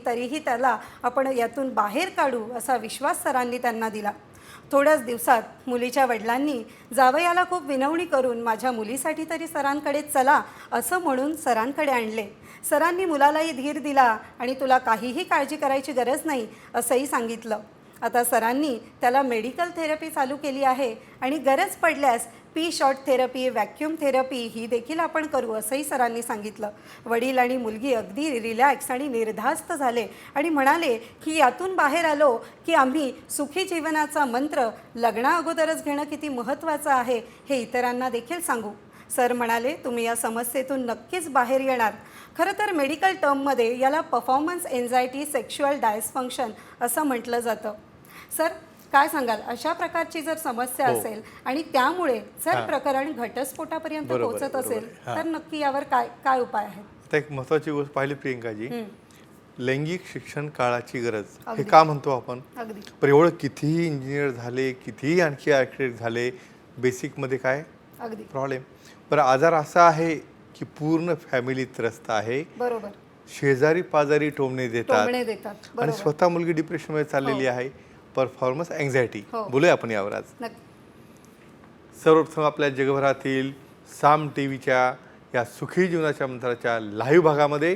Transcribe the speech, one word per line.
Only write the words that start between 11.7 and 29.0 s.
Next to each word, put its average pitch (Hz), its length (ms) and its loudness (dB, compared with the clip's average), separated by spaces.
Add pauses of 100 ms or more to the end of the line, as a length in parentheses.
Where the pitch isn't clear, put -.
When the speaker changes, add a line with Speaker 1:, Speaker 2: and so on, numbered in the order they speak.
Speaker 1:
आणले. 220 360 -2 (420)
सरांनी 349 360 2
मुलालाही 311 460 2
धीर 285 280 -6
दिला 254 380 4 (220)
आणि 247 140 -4
"तुला 262 240 2
काहीही 247 460 0
काळजी 311 320 0
करायची 277 360 -2
गरज 247 340 0
नाही," 262 220 -2 (280)
असंही - 320 0
सांगितलं. 226 520 -4 (420)
आता 240 220 2
सरांनी 240 540 0 (240)
त्याला 247 200 4
मेडिकल 254 480 -2
थेरपी 320 400 -4
चालू 285 260 -2
केली 277 280 -4
आहे 262 320 0 (260)
आणि 269 160 -2
गरज 285 380 2
पडल्यास 277 520 2 (280)
पी 320 160 -2
शॉट 269 240 2 (120)
थेरपी, 254 420 2
व्हॅक्यूम 233 460 -2
थेरपी 254 520 0
ही 226 200 -8
देखील 247 320 -4
आपण 320 280 -2
करू 233 260 -2
असंही 240 300 -4
सरांनी 240 380 -2
सांगितलं. 214 480 -8 (360)
वडील 240 320 0
आणि 247 200 2
मुलगी 226 360 -2
अगदी 233 460 -2
रिलॅक्स 233 520 2
आणि 262 160 -4